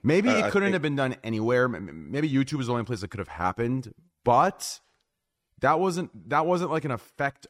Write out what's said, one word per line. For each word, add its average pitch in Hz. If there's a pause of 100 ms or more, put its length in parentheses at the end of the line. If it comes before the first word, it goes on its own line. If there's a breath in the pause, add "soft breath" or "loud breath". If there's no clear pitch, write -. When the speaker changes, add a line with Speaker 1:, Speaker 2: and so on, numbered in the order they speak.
Speaker 1:
maybe 185
Speaker 2:
I, 214
Speaker 1:
it 202
Speaker 2:
I 208
Speaker 1:
couldn't 196
Speaker 2:
think 190
Speaker 1:
have 170
been 147
done 131
anywhere. 113
M-, 117
m-, 80
maybe 147
YouTube 135
is 117
the 120
only 117
place 104
it 101
could 101
have -
happened, 117 (300)
but 143 (800)
that 151
wasn't, 170
that 151
wasn't, 175
like, 156
an 139
effect -